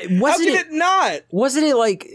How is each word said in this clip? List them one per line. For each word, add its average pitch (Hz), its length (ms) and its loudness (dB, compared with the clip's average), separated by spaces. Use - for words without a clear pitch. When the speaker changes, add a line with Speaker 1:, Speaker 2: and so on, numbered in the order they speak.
Speaker 1:
How 180 100 2
Speaker 2:
wasn't 320 300 2
Speaker 1:
could 359 100 2
Speaker 2:
it 339 80 -4
Speaker 1:
it 320 60 -20
not? 330 480 0
Speaker 2:
wasn't 262 340 0
it, 285 100 2
like, 220 400 -2